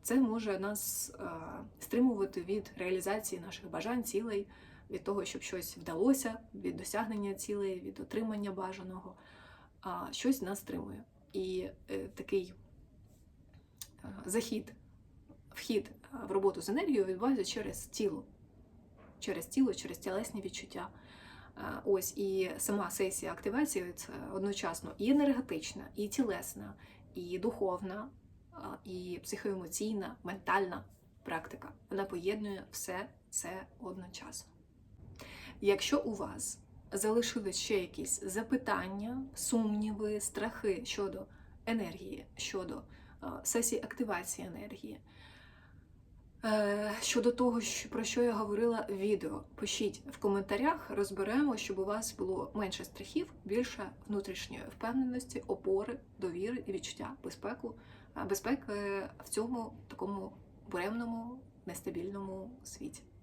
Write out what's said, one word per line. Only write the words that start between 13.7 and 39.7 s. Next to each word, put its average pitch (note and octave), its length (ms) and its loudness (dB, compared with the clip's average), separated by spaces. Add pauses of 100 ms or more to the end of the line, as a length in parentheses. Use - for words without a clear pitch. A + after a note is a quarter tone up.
е, - 40 -10 (160)
захід, G#3+ 480 0 (840)
вхід, - 360 0 (240)
е, - 20 -6 (120)
в F#3+ 40 -2
роботу G3 300 4
з - 60 -4
енергією B3+ 360 4
відбувається G3 400 2
через - 420 -4
тіло. E3 380 0 (960)
Через E3 280 -4
тіло, B3+ 280 6
через - 240 -6
тілесні G3 440 -2
відчуття. F3+ 460 -6 (680)
Е, - 260 -4
ось, F#3+ 320 4
і F#3+ 420 2
сама G3+ 320 2
сесія F#3 420 0
активації — G3+ 640 2
це - 160 -10 (200)
одночасно F#3+ 680 0
і A3 120 4
енергетична, C#4 840 4
і G#3 120 0
тілесна, G3+ 680 0 (400)
і F3+ 240 -4
духовна, G3 680 0 (460)
е, E4+ 40 -12 (260)
і F3+ 380 -6
психоемоційна, G3+ 1000 -2
ментальна F#3 640 0 (380)
практика. - 500 -6 (180)
Вона G3 140 0
поєднує G3 680 -2
все F#3+ 380 -6 (220)
це F#3+ 360 -4 (140)
одночасно. F#3 720 -10 (1080)
Якщо G3+ 400 6
у A3 140 0
вас - 440 -4 (340)
залишились G#3+ 640 4
ще G3+ 240 2
якісь - 400 -2
запитання, G#3 1000 0 (120)
сумніви, G#3+ 880 2